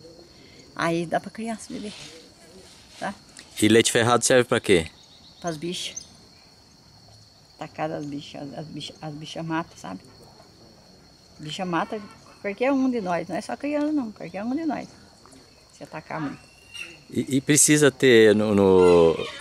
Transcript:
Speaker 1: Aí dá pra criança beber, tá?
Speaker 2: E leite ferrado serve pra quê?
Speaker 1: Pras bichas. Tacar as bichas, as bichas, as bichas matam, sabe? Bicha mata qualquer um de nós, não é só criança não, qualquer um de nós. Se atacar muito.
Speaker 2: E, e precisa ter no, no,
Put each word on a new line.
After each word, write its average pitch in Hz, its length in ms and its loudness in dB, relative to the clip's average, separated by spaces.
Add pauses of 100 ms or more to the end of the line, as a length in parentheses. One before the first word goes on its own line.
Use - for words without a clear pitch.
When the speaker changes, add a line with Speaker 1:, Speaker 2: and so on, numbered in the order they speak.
(760)
Speaker 1:
Aí 165 320 -2
dá 175 120 -2
pra 196 120 -8
criança 220 420 -12
beber, 208 200 -12 (1040)
tá? - 160 -8 (460)
Speaker 2:
E 107 80 4
leite 113 240 6
ferrado 120 320 2
serve 127 200 4
pra 113 160 -2
quê? 82 300 2 (500)
Speaker 1:
Pras 170 160 -8
bichas. 170 480 -10 (1500)
Tacar 156 320 -8
as 160 140 -8
bichas, 143 380 -12 (120)
as 156 120 -12
bichas, 151 340 -14
as 156 140 -12
bichas 156 320 -12
matam, 165 320 -8
sabe? 185 220 -14 (1400)
Bicha 156 260 -10
mata 180 360 -4 (400)
qualquer 202 320 -2
um 262 160 0
de 240 120 -2
nós, 175 280 -4
não 160 80 -6
é 175 40 -4
só 240 160 -10
criança 294 360 -4
não, 254 200 -4
qualquer 185 320 -12
um 247 100 -4
de 330 100 -4
nós. 240 240 -4 (840)
Se - 100 -20
atacar - 380 -12
muito. 139 180 -10 (720)
Speaker 2:
E, 123 260 -4
e 139 40 2
precisa 151 500 4
ter 113 440 6
no, 107 200 2
no, 92 600 6 (260)